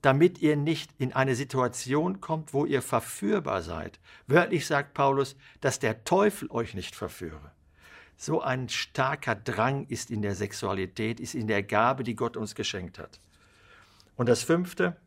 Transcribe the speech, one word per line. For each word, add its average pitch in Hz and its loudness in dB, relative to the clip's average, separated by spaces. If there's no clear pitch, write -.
damit 147 6
ihr 151 4
nicht 147 0
in 127 -2
eine 131 2
Situation 135 0
kommt, 156 -6
wo 143 2
ihr 127 0
verführbar 139 -2
seid. 82 -8
Wörtlich 165 4
sagt 139 -2
Paulus, 139 2
dass 135 0
der 110 -2
Teufel 202 2
euch 117 -4
nicht - -8
verführe. 78 -10
So - -2
ein 127 -2
starker 135 -2
Drang 123 0
ist - -8
in 107 -2
der 101 0
Sexualität, 101 -4
ist - -10
in 113 -4
der 104 2
Gabe, 120 2
die 113 -4
Gott 117 -4
uns 110 -6
geschenkt 92 -6
hat. - -16
Und 120 0
das 117 4
Fünfte 180 0